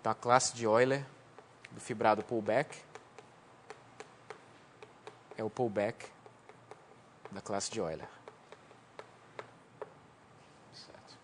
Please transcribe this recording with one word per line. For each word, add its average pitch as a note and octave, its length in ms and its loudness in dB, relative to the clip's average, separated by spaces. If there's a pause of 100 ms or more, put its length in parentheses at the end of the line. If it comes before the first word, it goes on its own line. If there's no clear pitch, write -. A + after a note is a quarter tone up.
Então A2+ 120 0
a - 20 2
classe B2 400 4
de A#2 100 -4
Euler B2+ 400 6 (680)
do - 80 -16
fibrado A2 420 4
pullback A2+ 580 0 (2500)
é A2+ 80 -4
o G#2+ 60 -2
pullback G#2+ 580 -2 (1200)
da F#2+ 100 -10
classe G2 300 -4
de - 80 -6
Euler. D#2+ 300 -4 (2750)
Certo. - 520 -20